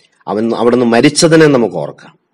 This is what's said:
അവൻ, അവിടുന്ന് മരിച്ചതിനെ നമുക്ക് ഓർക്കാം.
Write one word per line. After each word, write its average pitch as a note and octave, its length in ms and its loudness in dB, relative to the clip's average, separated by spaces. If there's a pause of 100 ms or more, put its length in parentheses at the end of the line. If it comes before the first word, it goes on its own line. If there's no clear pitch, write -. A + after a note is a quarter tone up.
(280)
അവൻ, A2+ 280 -4
അവിടുന്ന് A#2+ 300 0
മരിച്ചതിനെ D#3 600 2
നമുക്ക് A#2 300 0
ഓർക്കാം. - 440 -12 (140)